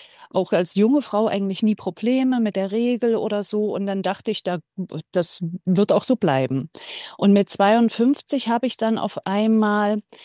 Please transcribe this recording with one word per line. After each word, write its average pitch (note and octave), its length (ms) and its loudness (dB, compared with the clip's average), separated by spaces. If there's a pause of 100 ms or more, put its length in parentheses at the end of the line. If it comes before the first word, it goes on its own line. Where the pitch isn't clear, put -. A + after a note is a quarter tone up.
(320)
auch F#3 220 -2
als F3 220 0
junge A#3 260 4
Frau G#3+ 240 -2
eigentlich G3 380 -4
nie G#3+ 100 4
Probleme B3+ 680 -2
mit G#3+ 160 0
der F#3+ 160 -2
Regel A#3 440 0
oder G#3 260 -2
so G#3 320 -2
und G3 140 -4
dann G3 160 -2
dachte G3 260 -4
ich, - 140 -4
da, F3+ 160 -4 (520)
das - 320 -2 (220)
wird F#3 260 4
auch - 120 4
so B3+ 120 2
bleiben. C3+ 540 0 (480)
Und G3+ 160 4
mit G3+ 160 4
zweiundfünfzig A#3 1000 2
hab A#3 160 0
ich B3 140 -2
dann A3 220 0
auf - 260 -6
einmal G#3 760 2 (220)